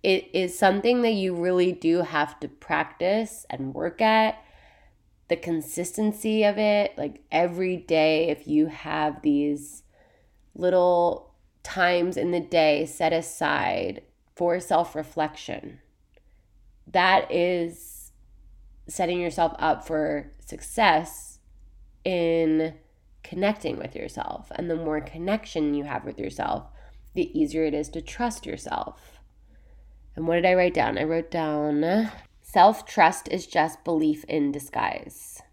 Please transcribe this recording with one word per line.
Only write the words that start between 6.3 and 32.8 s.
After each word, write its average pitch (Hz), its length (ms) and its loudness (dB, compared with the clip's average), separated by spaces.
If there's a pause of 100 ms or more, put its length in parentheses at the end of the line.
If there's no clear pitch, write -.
of 202 140 2
it, 208 380 2
like, - 260 -8 (100)
every 180 440 0
day, 160 520 2
if 147 180 -6
you 151 200 4
have 151 560 -4
these 147 600 -2 (720)
little 180 800 2 (280)
times 180 540 0
in 175 140 -2
the 175 100 0
day 156 460 2
set 160 260 -2
aside 101 920 -2 (320)
for 175 260 0
self-reflection, - 1200 -4 (1040)
that 185 460 4
is 175 800 -4 (720)
setting 175 340 -2
yourself 170 380 0
up - 280 0
for 151 520 -2
success - 1000 -2 (640)
in 165 680 2 (480)
connecting 202 540 -4
with - 200 -12
yourself. - 580 -10
And 175 160 -6
the 160 60 0
more 156 240 -4
connection 165 720 -4
you 143 100 -2
have 143 200 -8
with - 140 -10
yourself, - 500 -6 (460)
the - 240 -4
easier 156 260 0
it 151 100 0
is 151 160 -4
to 165 100 -10
trust - 460 -6
yourself. - 720 -10 (960)
And 160 120 -6
what 170 100 2
did 175 100 4
I 185 80 6
write 180 200 4
down? 113 220 2
I 147 80 -2
wrote 165 260 -2
down, 156 800 0 (300)
"Self-trust 196 880 4